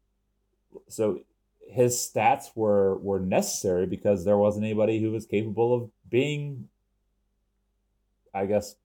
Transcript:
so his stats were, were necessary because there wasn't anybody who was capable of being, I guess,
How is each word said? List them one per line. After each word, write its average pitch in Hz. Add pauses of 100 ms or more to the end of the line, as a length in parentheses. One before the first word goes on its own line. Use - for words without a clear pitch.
(880)
so 107 (480)
his 123
stats -
were, 101
were 98
necessary 95
because 95
there 104
wasn't 104
anybody 107
who 110
was 107
capable 113
of 120 (200)
being, 143 (1700)
I 98
guess, 101 (100)